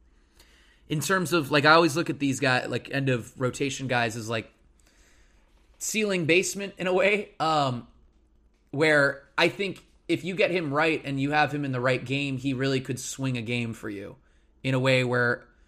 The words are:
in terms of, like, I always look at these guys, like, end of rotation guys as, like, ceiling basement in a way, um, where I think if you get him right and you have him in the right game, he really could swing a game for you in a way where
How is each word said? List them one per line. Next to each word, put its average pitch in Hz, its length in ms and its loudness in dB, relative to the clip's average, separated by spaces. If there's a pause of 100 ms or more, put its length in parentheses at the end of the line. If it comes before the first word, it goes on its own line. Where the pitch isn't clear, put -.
(880)
in 151 120 -2
terms 180 320 0
of, 156 180 0
like, 143 140 4
I 151 80 8
always 165 240 6
look 165 140 -2
at 135 80 -6
these 139 220 -2
guys, 127 280 0
like, 123 240 -6
end 139 160 -2
of 120 320 -4
rotation 135 460 -4
guys 120 300 -2
as, 110 120 -10
like, 113 220 -6 (1300)
ceiling 196 480 -2
basement 185 520 2
in 180 80 -4
a 185 60 0
way, 196 460 2
um, 143 480 0 (840)
where 143 540 2 (120)
I 170 120 4
think 190 360 -6 (240)
if 156 160 0
you 185 100 -6
get 180 160 2
him 165 240 -2
right 160 300 0
and 139 160 -4
you 139 100 0
have 147 240 2
him 147 100 -4
in 135 60 -4
the 127 100 -2
right 127 240 0
game, 139 340 -4
he 135 160 -2
really 131 260 0
could 131 180 -6
swing 131 380 -6
a 120 60 -6
game 117 300 -4
for 110 160 -10
you 101 280 -10 (480)
in 131 100 0
a 131 60 2
way 127 240 4
where 123 400 0 (240)